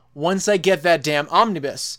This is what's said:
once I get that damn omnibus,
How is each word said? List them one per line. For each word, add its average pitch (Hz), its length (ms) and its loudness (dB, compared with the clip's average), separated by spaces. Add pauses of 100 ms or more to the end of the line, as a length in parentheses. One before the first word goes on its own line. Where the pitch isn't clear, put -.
(140)
once 185 340 -2
I 208 80 4
get 180 260 0
that 165 200 2
damn 147 260 -2
omnibus, 165 720 0